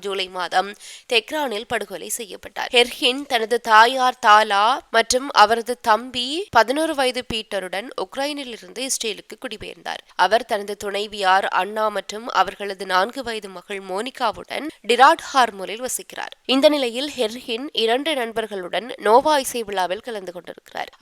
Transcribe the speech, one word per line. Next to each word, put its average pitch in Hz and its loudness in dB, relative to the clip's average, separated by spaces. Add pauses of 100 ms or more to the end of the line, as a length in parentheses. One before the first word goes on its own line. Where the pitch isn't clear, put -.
ஜூலை 196 -4
மாதம் 185 -2 (400)
தெக்ரானில் 233 -2
படுகொலை 202 -6
செய்யப்பட்டார். - -10
ஹெர்ஹின் 247 2 (120)
தனது 226 0 (100)
தாயார் 247 6
தாலா 214 6 (340)
மற்றும் 254 2 (140)
அவரது 226 4 (140)
தம்பி 247 0 (320)
பதினோரு 277 4
வயது 254 -2 (100)
பீட்டருடன் 202 -8 (160)
உக்ரைனில் 277 -8
இருந்து 190 -14
இஸ்ரேலுக்கு 220 -8
குடிபெயர்ந்தார். 190 -12 (160)
அவர் 208 2
தனது 202 -4
துணைவியார் 202 0 (120)
அண்ணா 214 -2
மற்றும் 208 -8 (160)
அவர்களது 196 -6
நான்கு 208 0
வயது 220 -10
மகள் 196 -10
மோனிகாவுடன் 220 -6 (140)
டிராட் 247 4
ஹார்மோனில் 214 -2
வசிக்கிறார். - -10 (200)
இந்த 277 6
நிலையில் 262 -4
ஹெர்ஹின் 240 -6 (160)
இரண்டு 277 0
நண்பர்களுடன் 214 -6 (200)
நோவா 277 6
இசை 247 -4
விழாவில் 190 -4
கலந்து 185 -10
கொண்டிருக்கிறார். - -14